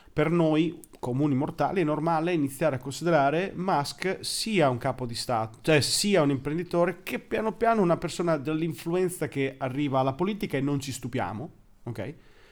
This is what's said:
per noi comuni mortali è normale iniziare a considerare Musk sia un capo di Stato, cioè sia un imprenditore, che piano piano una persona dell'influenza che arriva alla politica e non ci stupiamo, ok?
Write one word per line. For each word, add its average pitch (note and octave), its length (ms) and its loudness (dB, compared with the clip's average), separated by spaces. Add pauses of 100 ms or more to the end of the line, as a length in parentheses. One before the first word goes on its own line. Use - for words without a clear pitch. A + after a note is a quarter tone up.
(140)
per D3+ 160 2
noi E3 500 2 (200)
comuni C#3 360 0
mortali D3+ 460 0
è - 20 2
normale D#3+ 480 0
iniziare C#3+ 460 0
a - 20 -12
considerare D#3 760 2
Musk F3+ 680 -2
sia F3+ 480 2
un B2 80 0
capo C3 280 -4
di A2+ 100 -8
Stato, A2 460 -2
cioè D3+ 200 6
sia G3 400 2
un C#3+ 80 4
imprenditore, E3+ 720 0
che B3 160 -6
piano G#3+ 320 -2
piano A3+ 300 2
una E3+ 160 4
persona E3+ 400 0
dell'influenza E3 920 -2
che C3+ 300 -2
arriva C3+ 420 -2
alla C3 140 2
politica F#3+ 420 -2
e C3+ 60 0
non C#3+ 180 0
ci C3+ 140 -6
stupiamo, A2 560 -6 (340)
ok? A#2 300 -8 (380)